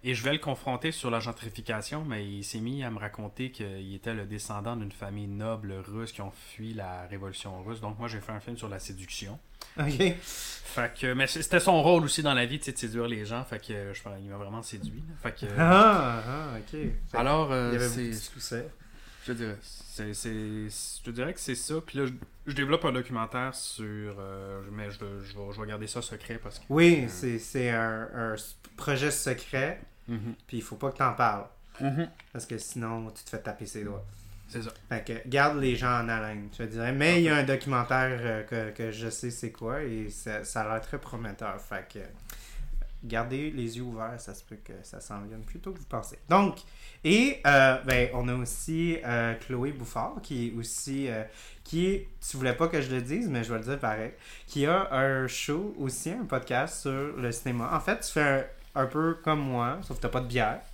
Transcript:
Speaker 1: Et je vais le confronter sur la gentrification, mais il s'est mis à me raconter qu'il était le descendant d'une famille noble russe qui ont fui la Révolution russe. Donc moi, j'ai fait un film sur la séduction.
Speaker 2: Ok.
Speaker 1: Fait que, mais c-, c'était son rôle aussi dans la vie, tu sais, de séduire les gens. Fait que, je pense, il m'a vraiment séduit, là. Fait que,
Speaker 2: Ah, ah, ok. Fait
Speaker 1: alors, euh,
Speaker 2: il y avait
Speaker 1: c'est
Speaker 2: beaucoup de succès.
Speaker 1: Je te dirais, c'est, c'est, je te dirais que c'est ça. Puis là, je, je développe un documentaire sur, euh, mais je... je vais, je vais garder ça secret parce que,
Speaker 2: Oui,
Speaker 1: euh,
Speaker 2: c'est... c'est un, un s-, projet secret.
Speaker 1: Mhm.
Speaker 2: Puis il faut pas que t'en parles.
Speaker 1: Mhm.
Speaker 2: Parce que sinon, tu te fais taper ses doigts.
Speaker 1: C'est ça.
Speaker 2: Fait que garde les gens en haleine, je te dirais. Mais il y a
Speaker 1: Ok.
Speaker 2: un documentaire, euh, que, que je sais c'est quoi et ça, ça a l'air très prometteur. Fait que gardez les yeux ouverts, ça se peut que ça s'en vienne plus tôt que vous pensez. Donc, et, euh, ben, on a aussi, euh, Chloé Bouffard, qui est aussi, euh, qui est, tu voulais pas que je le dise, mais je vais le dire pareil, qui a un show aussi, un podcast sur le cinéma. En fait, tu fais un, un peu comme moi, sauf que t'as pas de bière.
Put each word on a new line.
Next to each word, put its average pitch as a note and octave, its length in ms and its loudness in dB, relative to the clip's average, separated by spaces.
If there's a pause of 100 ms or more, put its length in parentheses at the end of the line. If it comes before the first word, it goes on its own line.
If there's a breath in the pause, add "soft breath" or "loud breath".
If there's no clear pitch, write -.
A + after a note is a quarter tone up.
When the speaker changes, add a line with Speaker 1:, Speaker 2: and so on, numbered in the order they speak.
Speaker 1:
Et B2+ 100 2
je G#2+ 60 -4
vais C#3+ 120 2
le D#3 60 0
confronter C3+ 520 -2
sur - 180 -4
la A#2 120 2
gentrification, A2+ 800 -6
mais G#2+ 240 -4
il G2+ 160 -6
s'est A2 160 -6
mis C3 240 -4
à A#2 80 -4
me G#2+ 80 -6
raconter G#2 520 -6
qu'il G2 440 -8
était A2+ 180 -6
le G#2 120 -4
descendant G#2 500 -6
d'une G#2+ 160 -6
famille G#2 360 -8
noble G#2 480 -4 (120)
russe A2 240 -8
qui - 100 -12
ont G2 120 -8 (160)
fui A2 240 -10
la F2+ 360 -8
Révolution F#2+ 540 -8
russe. A2+ 160 -8
Donc G#2+ 200 -6
moi, A#2+ 100 -6
j'ai A2 100 -6
fait A2 140 -8
un G#2 80 -8
film A#2+ 160 -10
sur A2+ 100 -10
la G2 120 -8
séduction. G2 600 -10 (400 loud breath)
Speaker 2:
Ok. D3+ 400 4
Speaker 1:
Fait - 800 -4
que, B2+ 140 0
mais C3+ 120 4
c-, D#3+ 160 -2
c'était E3+ 200 6
son F3 200 8
rôle E3 220 10
aussi D3 180 2
dans D3 120 4
la B2 120 6
vie, C#3+ 140 -4
tu - 60 -6
sais, C3+ 80 -2
de - 40 -6
séduire A#2 300 -2
les G#2+ 180 -2
gens. A#2+ 200 -4
Fait G#2+ 200 -8
que, G2+ 280 -6
je - 100 -10
pense, G2+ 80 -10 (100)
il G2+ 80 -10
m'a G2 60 -8
vraiment G2+ 260 -6
séduit, A2 460 -8
là. D#3+ 80 -10 (160)
Fait - 80 -12
que, G2+ 180 -6
Speaker 2:
Ah, E3 720 10
ah, D3 200 -4 (100)
ok. B2+ 220 -8 (300)
Fait - 80 -2
Speaker 1:
alors, C#3 360 4
euh, B2 160 2
Speaker 2:
il A#2+ 40 2
y - 40 2
avait B2 100 2
Speaker 1:
c'est A#2+ 140 -2
Speaker 2:
beaucoup A#2 120 -2
de G#2+ 60 -4
succès. A#2+ 480 -8 (580 loud breath)
Speaker 1:
Je B2+ 60 -4
te A#2 60 -2
dirais, A2 240 -4
c'est, - 520 -10
c'est, A2+ 200 -6
je G#2+ 680 -6
te A#2+ 100 -8
dirais B2+ 220 -2
que - 60 -10
c'est C3 160 -4
ça. D3+ 280 -4
Puis - 140 -8
là, C#3 100 2
je, B2+ 40 -2 (340)
je C#3+ 80 -6
développe C#3+ 300 2
un D3 80 4
documentaire B2 640 -2
sur, - 300 -8
euh, G2 840 -8
mais G#2 220 -6
je... G#2 80 -12
je G2+ 340 -8
vais, G#2 200 -8
je G#2+ 80 -8
vais G#2+ 60 -6
garder G#2+ 200 -6
ça A#2+ 140 -6
secret A2+ 420 -10
parce - 160 -12
que, - 80 -18
Speaker 2:
Oui, D#3+ 360 10
Speaker 1:
euh, A#2 40 0
Speaker 2:
c'est... A2+ 320 -2
c'est B2 300 0
un, A2+ 440 0
un A2+ 200 -2
s-, - 240 -10 (180)
projet C#3+ 340 0
secret. C#3 680 -2 (260)
Speaker 1:
Mhm. A2+ 300 -6 (100)
Speaker 2:
Puis A#2+ 120 -6
il A2+ 60 -4
faut - 120 -10
pas C3+ 160 -2
que - 60 -12
t'en B2+ 160 4
parles. G#2+ 320 4 (340)
Speaker 1:
Mhm. C#3 300 0 (240)
Speaker 2:
Parce A#2 120 -8
que A2+ 120 -8
sinon, A2+ 580 -6
tu - 80 -16
te - 60 -16
fais A2 100 -8
taper G#2+ 260 -8
ses G#2 200 -8
doigts. G2+ 180 -8 (460)
Speaker 1:
C'est A#2+ 120 -6
ça. A2+ 100 -8 (180)
Speaker 2:
Fait A2 120 -2
que A#2 280 -8
garde C#3+ 300 6
les B2 180 4
gens A#2+ 260 2
en A2+ 60 -2
haleine, G#2+ 420 -2
je - 60 -14
te A#2+ 60 -4
dirais. A2+ 280 -2
Mais D#3+ 300 6
il - 20 8
y D#3+ 60 6
a D3+ 60 8
Speaker 1:
Ok. C#3+ 40 6
Speaker 2:
un C#3 40 4
documentaire, B2+ 800 2
euh, A2 220 -2
que, A2 280 -4
que A2+ 200 -6
je A2 180 -6
sais A#2+ 220 -4
c'est - 220 -8
quoi A#2+ 280 -4
et A2 280 -4
ça, G#2+ 340 -6
ça G#2+ 200 -2
a G#2+ 100 0
l'air A2 80 -2
très - 180 -6
prometteur. G#2+ 600 -8
Fait - 280 -8
que G#2 100 -14 (1040 loud breath)
gardez B2 500 -2
les A#2+ 260 -4
yeux B2+ 60 -6
ouverts, A#2 360 -6
ça G2+ 160 -12
se - 80 -16
peut G#2+ 180 -16
que - 120 -16 (100)
ça - 160 -14
s'en G#2 220 -10
vienne A2 220 -10
plus - 160 -8
tôt F#3+ 120 -8
que E3+ 80 -10
vous C#3 60 -12
pensez. - 420 -6
Donc, F#3+ 300 6 (480 loud breath)
et, A#3 420 8
euh, C3+ 380 10
ben, B2 280 6
on B2 140 0
a B2 80 2
aussi, D#3+ 720 0
euh, A#2 300 2
Chloé B2+ 360 -2
Bouffard, B2 500 -4
qui A#2+ 280 -4
est - 100 -6
aussi, C3+ 480 -4
euh, A2 160 -2 (400 loud breath)
qui E3+ 220 2
est, G3 240 0 (200)
tu - 60 -8
voulais B2+ 220 2
pas E3 100 4
que D#3+ 140 2
je C3 120 -2
le B2+ 80 0
dise, E3+ 280 -2
mais A#2+ 160 0
je A#2 80 -4
vais A2 60 0
le A2+ 60 -6
dire C#3 140 -2
pareil, A2 320 -2 (360 loud breath)
qui C#3+ 180 2
a E3+ 280 4
un C3 340 4
show E3 520 -2
aussi, C3+ 320 -2
un A3+ 140 -4
podcast B2+ 560 0
sur C#3 100 0
le C3+ 400 -2
cinéma. A#2+ 420 -2
En D#3 60 4
fait, G#3+ 220 0
tu - 100 -6
fais D#3 100 4
un, C3+ 220 6 (320)
un C3 120 4
peu D#3+ 360 2
comme D#3 160 4
moi, C3 440 0
sauf C3 140 -6
que - 40 -4
t'as A#2+ 80 0
pas B2+ 120 2
de B2 60 -4
bière. A#2 320 2 (140)